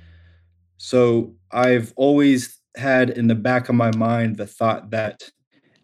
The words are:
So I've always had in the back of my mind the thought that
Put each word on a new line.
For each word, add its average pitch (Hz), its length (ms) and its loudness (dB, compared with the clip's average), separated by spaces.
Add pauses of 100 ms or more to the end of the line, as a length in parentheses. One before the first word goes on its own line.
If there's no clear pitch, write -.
(800)
So 117 560 0 (180)
I've 123 440 0
always 139 640 2 (140)
had 131 340 0
in 117 160 -2
the 113 80 2
back 123 340 -2
of 123 60 -2
my 117 200 0
mind 113 440 -2
the 104 80 -10
thought 107 440 -4
that 110 380 -8 (560)